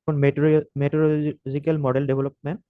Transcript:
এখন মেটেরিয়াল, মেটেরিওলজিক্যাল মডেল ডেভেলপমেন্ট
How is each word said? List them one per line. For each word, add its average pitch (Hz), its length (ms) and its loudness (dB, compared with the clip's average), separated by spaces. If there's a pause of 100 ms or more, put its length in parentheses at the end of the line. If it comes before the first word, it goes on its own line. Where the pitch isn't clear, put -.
এখন 156 140 -4 (100)
মেটেরিয়াল, 147 400 2 (180)
মেটেরিওলজিক্যাল 151 920 -2 (100)
মডেল 131 240 0
ডেভেলপমেন্ট 139 600 -4